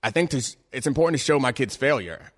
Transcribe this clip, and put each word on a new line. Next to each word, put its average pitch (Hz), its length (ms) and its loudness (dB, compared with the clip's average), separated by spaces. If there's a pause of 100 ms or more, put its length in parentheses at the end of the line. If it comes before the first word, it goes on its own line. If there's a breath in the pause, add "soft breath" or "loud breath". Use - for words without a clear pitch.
I 113 80 -2
think 165 220 0
to, 127 240 -4 (160)
it's 123 160 -6
important 156 320 2
to - 40 -4
show 147 160 4
my 127 120 2
kids 120 240 -2
failure 117 640 -2